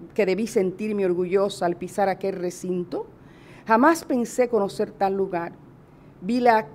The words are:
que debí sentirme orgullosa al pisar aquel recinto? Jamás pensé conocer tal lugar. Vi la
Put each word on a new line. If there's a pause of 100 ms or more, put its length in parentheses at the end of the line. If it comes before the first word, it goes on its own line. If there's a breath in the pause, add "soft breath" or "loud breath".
(140)
que
debí
sentirme
orgullosa
al
pisar
aquel
recinto? (580 loud breath)
Jamás
pensé
conocer
tal
lugar. (680 soft breath)
Vi
la